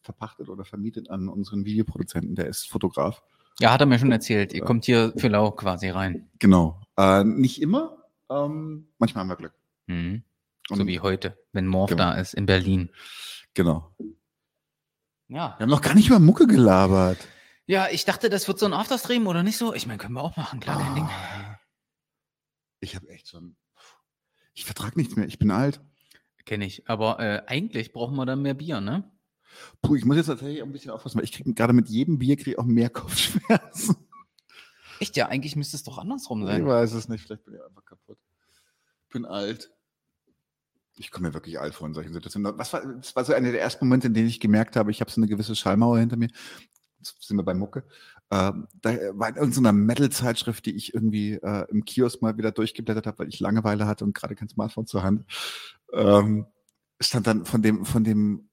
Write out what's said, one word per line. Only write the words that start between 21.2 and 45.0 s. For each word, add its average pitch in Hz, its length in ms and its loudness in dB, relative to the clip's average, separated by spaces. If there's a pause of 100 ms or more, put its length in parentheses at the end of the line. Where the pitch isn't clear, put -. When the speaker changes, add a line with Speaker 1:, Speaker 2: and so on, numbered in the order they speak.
Speaker 1:
Ich 92 160 -16
hab 92 120 -16
echt 85 200 -20
schon 87 280 -20 (1000)
ich - 120 -16
vertrag 107 320 -8
nichts 135 180 -4
mehr, 107 120 -2
ich - 120 -14
bin 104 120 2
alt. 131 300 0 (640)
Speaker 2:
Kenn 104 160 -6
ich, - 280 -12
aber, 110 300 -2
äh, 107 280 -4
eigentlich 131 460 -6
brauchen 120 220 -6
wir 131 100 -4
dann 135 160 -4
mehr 139 140 -4
Bier, 147 260 -8
ne? 147 280 -6 (720)
Speaker 1:
Puh, 147 140 2
ich 117 100 -2
muss 143 120 4
jetzt 156 100 0
tatsächlich 143 340 -8
auch 113 40 -12
ein 139 60 -12
bisschen 139 200 -16
aufpassen, 113 260 -8
weil - 80 -2
ich - 80 -12
krieg 127 220 -6
gerade 117 180 4
mit 120 160 4
jedem 135 300 -2
Bier 135 160 2
krieg 139 180 -8
ich - 60 -6
auch 117 60 -4
mehr 117 240 2
<laughs> - 0 -
Kopfschmerzen. - 1080 -2 (1040)
Speaker 2:
Echt, - 180 -6
ja? 123 100 0
Eigentlich 139 280 -6
müsste 147 200 -6
es - 80 -12
doch - 140 -14
andersrum 185 480 -8
sein. 101 160 -2
Speaker 1:
Ich 151 60 -2
weiß 117 260 2
es 113 160 -8
nicht, 110 140 -10
vielleicht 107 220 -18
bin 107 100 -20
ich 85 80 -20
einfach 95 220 -20
kaputt. - 320 -20 (920)
Bin 123 140 -10
alt. 101 460 -10 (1200)
Ich - 160 -20
komme 90 180 -6
mir 71 40 -10
wirklich 80 260 -12
alt 73 140 -8
vor 76 140 -12
in 78 60 -10
solchen 80 200 -12
Situationen. 101 440 -8
Was 120 160 -10
war, 165 120 -8
das 131 300 -16
war 127 80 -2
so 143 100 0
einer 127 180 0
der 101 100 -2
ersten 120 240 -4
Momente, 127 220 4
in 113 60 2
denen 113 140 2
ich 117 120 -4
gemerkt 110 360 2
habe, 107 160 2
ich 104 100 -6